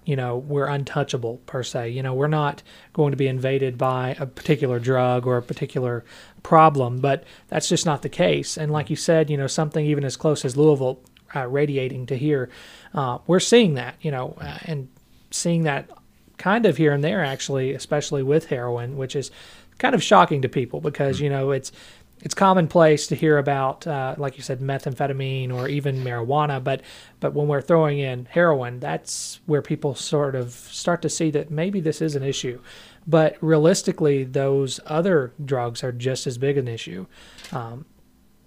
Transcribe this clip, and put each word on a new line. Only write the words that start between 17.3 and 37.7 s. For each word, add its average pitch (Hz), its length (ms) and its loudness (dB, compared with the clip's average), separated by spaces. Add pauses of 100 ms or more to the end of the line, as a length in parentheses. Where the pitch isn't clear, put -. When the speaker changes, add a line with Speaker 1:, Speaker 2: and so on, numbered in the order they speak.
Speaker 1:
especially 143 480 -4
with 147 240 2
heroin, 123 500 -4
which 131 180 -8
is 139 160 -6 (480)
kind 262 160 2
of 175 80 2
shocking 170 380 6
to 127 80 0
people 135 320 -4
because, 143 380 -2
Speaker 2:
Mm. 147 60 -2
Speaker 1:
you 143 40 0
know, 139 220 0
it's, 135 200 -4 (520)
it's - 120 -8
commonplace 170 720 4
to 160 60 0
hear 156 220 4
about, 139 500 -2
uh, 135 300 -4
like 139 220 -6
you 131 40 -16
said, 131 180 -6
methamphetamine 135 920 -4
or 127 160 -4
even 139 340 -2
marijuana, 127 640 -2
but, 135 160 -2 (400)
but 143 140 -2
when 147 120 0
we're 143 140 0
throwing 151 380 4
in 127 320 -4
heroin, 131 500 2
that's - 640 -8
where 147 160 0
people 147 340 -4
sort 143 400 -2
of 123 160 -4
start - 520 -4
to 151 80 -2
see 160 200 0
that 147 200 -2
maybe 180 280 -2
this 156 220 -2
is 156 160 -2
an 135 60 -4
issue. 131 360 -4 (480)
But 156 360 4
realistically, 156 840 2
those 139 600 -2
other 156 460 0 (120)
drugs 123 400 -4
are 127 80 -4
just 123 340 -4
as 123 120 -6
big 139 180 0
an 127 120 -2
issue. 113 360 -10 (480)
Um, 120 320 -10 (640)